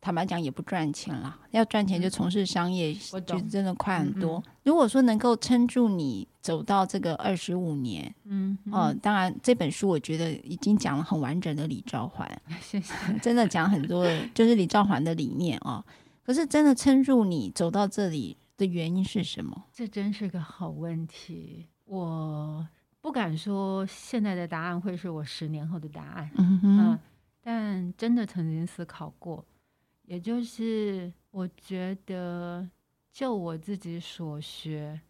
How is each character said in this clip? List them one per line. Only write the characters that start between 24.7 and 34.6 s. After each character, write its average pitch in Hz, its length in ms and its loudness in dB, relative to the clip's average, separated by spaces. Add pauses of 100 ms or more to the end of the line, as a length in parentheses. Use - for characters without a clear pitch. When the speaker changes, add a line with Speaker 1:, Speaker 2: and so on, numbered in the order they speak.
Speaker 2:
会 180 160 -4
是 175 140 -8
我 156 140 -6
十 156 240 -8
年 151 200 -6
后 165 120 -6
的 151 100 -12
答 147 140 -14
案。 147 320 -10
Speaker 1:
嗯 185 240 6
哼。 196 180 8
Speaker 2:
嗯， 214 220 6 (420)
但 208 560 -4
真 233 160 2
的 240 100 2
曾 175 240 -4
经 160 200 -2
思 175 180 -10
考 151 320 -14
过， 165 260 -12 (600)
也 180 160 -10
就 233 240 -4
是 214 680 -4 (200)
我 185 260 -6
觉 185 480 -6
得 175 640 -8 (420)
就 262 240 -4
我 170 220 -4
自 196 180 -8
己 170 240 -10
所 156 400 -10
学 151 720 -10